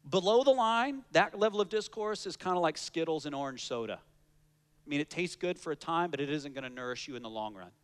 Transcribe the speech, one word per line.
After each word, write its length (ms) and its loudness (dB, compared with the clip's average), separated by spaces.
Below 360 6
the 60 8
line, 640 4
that 260 4
level 220 4
of 80 2
discourse 560 -4
is 140 -8
kinda 200 0
like 200 2
Skittles 480 -2
and 80 -6
orange 320 -6
soda. 320 -4
I 880 -20
mean, 120 -2
it 100 -4
tastes 260 -4
good 220 -4
for 140 -6
a 40 -4
time, 340 -2
but 100 -4
it 100 -2
isn't 240 -4
gonna 160 -8
nourish 360 -8
you 100 -10
in 60 -10
the 60 -12
long 260 -8
run. 160 -16